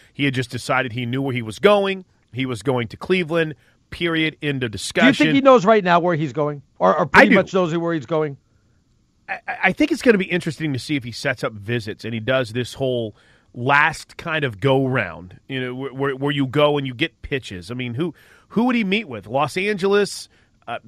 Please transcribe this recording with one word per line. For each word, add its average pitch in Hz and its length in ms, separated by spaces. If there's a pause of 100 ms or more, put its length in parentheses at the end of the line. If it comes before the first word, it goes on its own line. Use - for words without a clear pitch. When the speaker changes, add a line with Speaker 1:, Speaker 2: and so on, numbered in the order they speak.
(120)
Speaker 1:
he 139 120
had 135 100
just 123 160
decided 127 420
he 123 140
knew 127 160
where 139 120
he 120 80
was 110 160
going. 196 460 (280)
He 131 120
was 123 180
going 123 260
to - 100
Cleveland, 165 560 (340)
period, 160 540
end 139 200
of 120 100
Speaker 2:
Do 98 40
you - 20
Speaker 1:
discussion. 254 480
Speaker 2:
think - 100
he 277 40
knows 262 240
right 214 180
now 175 180
where 175 140
he's 147 200
going? 147 260 (180)
Or, 185 160
or - 80 (120)
Speaker 1:
I - 60
Speaker 2:
pretty 254 100
Speaker 1:
do. - 60
Speaker 2:
much 185 180
knows 175 200
where 170 200
he's 151 100
going? 151 320 (920)
Speaker 1:
I, 190 100 (260)
I 190 80
think 302 180
it's 294 120
gonna 220 160
be 180 120
interesting 160 440
to 123 40
see 147 180
if 117 80
he 120 80
sets 135 300
up 127 120
visits 107 500
and 113 80
he 117 80
does 123 320
this 120 220
whole 120 420 (380)
last 143 640
kind 156 260
of 110 160
go 135 260
round, 92 640
you 135 160
know, 127 100
where, 131 200
where, 135 220
where 139 160
you 143 140
go 147 300
and 139 100
you 131 80
get 151 280
pitches. 101 480
I 123 40
mean, 123 200
who, 156 180 (360)
who 226 160
would 247 120
he 233 80
meet 196 240
with? 107 180
Los 135 300
Angeles, 196 720 (400)
uh, 117 180